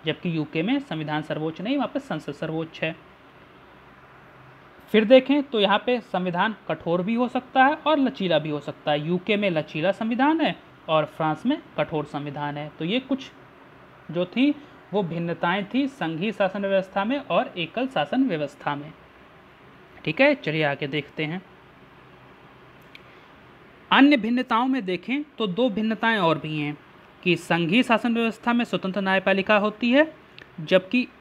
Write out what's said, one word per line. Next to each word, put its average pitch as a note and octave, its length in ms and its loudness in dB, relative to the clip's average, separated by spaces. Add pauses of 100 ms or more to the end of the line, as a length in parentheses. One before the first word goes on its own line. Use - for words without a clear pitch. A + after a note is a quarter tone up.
जबकि D#3+ 320 -2
यूके D3+ 260 -2
में B3+ 180 0
संविधान D#3 420 -4
सर्वोच्च D#3 380 -6
नहीं, A#3+ 160 -2
वहाँ B3 100 -2
पे - 120 -6
संसद D3+ 340 -8
सर्वोच्च D#3+ 480 -8
है। D#3+ 140 -4 (2000)
फिर G#3+ 120 6
देखें C4 380 6
तो B3 160 -4
यहाँ G3+ 200 4
पे B3 220 0
संविधान F#3 540 -2 (120)
कठोर F3 340 -2
भी G#3+ 140 -2
हो A#3+ 120 0
सकता B3+ 360 0
है C#4 140 6
और D4+ 220 0
लचीला F#3+ 400 2
भी D3+ 100 -2
हो D3 120 -2
सकता D3+ 300 -4
है। D3 100 2
यूके F3 360 0
में G#3 120 0
लचीला D#3+ 440 -2
संविधान B3 480 0
है G3+ 140 0 (340)
और D#3 180 2
फ्रांस D#3 380 -2
में C#4+ 160 0 (160)
कठोर D3+ 280 -2
संविधान D3 520 -8
है। D3 220 -10
तो D#3+ 60 -4
ये G#3 160 0
कुछ C4 300 -6 (800)
जो F3 180 -2
थी C4+ 260 2 (400)
वो G3+ 100 0
भिन्नताएं E3+ 640 -2
थी C4 240 0
संघीय E3 420 -4
शासन G3 300 -2
व्यवस्था G3 440 0
में C4 140 0
और A3+ 380 -2
एकल F3 300 -4
शासन B3 360 0
व्यवस्था D3+ 520 -4
में। D3+ 160 -12 (1120)
ठीक D#3 160 0
है, C#4+ 140 6
चलिए D#3 300 -2
आगे C#3+ 220 -2
देखते D3 380 -6
हैं। F3 160 -6 (2500)
अन्य C#4 260 8
भिन्नताओं A#3+ 500 0
में C4 180 0
देखें F#3 380 -4 (140)
तो A3 100 -2
दो A3 220 0
भिन्नताएं A3 500 0
और E3 180 2
भी D#3 200 -6
हैं D3 200 -4 (460)
कि F3 140 4
संघीय E3+ 460 2
शासन A#3 300 0
व्यवस्था A3+ 400 -2
में A#3+ 120 0
स्वतंत्र F#3+ 360 -4
न्यायपालिका F#3+ 560 2
होती G#3 340 0
है, D4+ 200 4 (500)
जबकि F#3 460 2 (140)